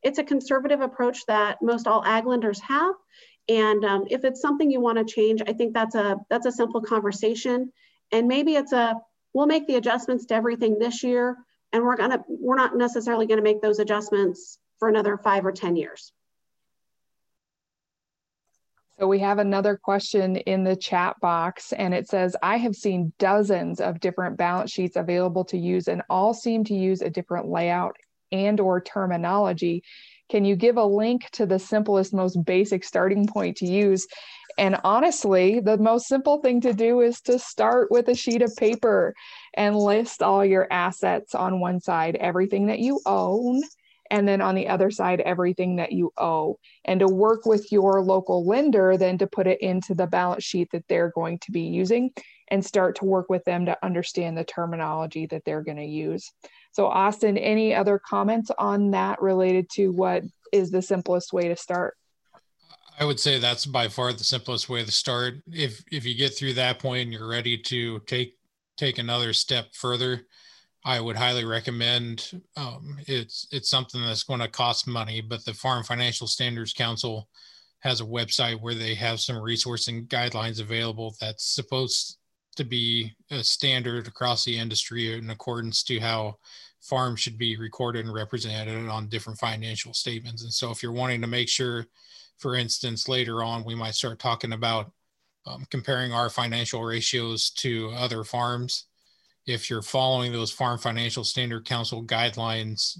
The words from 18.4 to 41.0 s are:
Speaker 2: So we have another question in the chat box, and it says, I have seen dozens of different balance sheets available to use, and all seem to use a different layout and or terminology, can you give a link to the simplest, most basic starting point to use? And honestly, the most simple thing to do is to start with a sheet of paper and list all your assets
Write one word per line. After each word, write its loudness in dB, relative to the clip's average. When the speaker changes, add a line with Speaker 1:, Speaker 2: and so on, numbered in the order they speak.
Speaker 2:
So 2
we 4
have 2
another 2
question 0
in 0
the 2
chat 0
box, 0
and 0
it -2
says, 0
I 2
have 0
seen -2
dozens 2
of -2
different -2
balance 0
sheets -2
available 0
to -6
use, 0
and -2
all 2
seem 0
to -2
use 0
a -2
different -4
layout -2
and 2
or 4
terminology, 0
can 2
you 4
give 4
a 4
link 2
to 0
the 2
simplest, 2
most 2
basic 2
starting 2
point -2
to -2
use? 4
And 2
honestly, 4
the 4
most 4
simple 2
thing 4
to 4
do 4
is 4
to 2
start 2
with 6
a 6
sheet 2
of 2
paper 4
and 2
list 2
all 6
your 6
assets 0